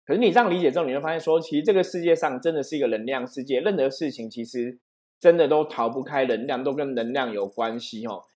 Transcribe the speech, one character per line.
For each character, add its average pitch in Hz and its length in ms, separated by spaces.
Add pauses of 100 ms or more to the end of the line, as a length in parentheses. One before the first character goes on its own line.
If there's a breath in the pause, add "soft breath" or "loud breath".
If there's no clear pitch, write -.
可 - 80
是 190 80
你 233 100
这 170 80
样 226 120
理 175 100
解 156 100
之 143 80
后， 170 60
你 131 80
会 139 80
发 156 120
现 165 60
说， 160 220
其 165 160
实 147 60
这 220 100
个 190 100
世 180 200
界 170 120
上 151 240
真 165 160
的 147 80
是 156 140
一 - 20
个 135 100
能 110 180
量 127 200
世 131 160
界， 131 180
任 196 140
何 135 140
事 135 220
情 117 180
其 117 160
实 123 340 (400)
真 170 200
的 151 100
都 151 160
逃 120 240
不 131 140
开 139 240
能 120 200
量， 131 160
都 139 120
跟 139 200
能 117 160
量 127 220
有 101 140
关 113 340
系 113 260
吼。 101 180 (120)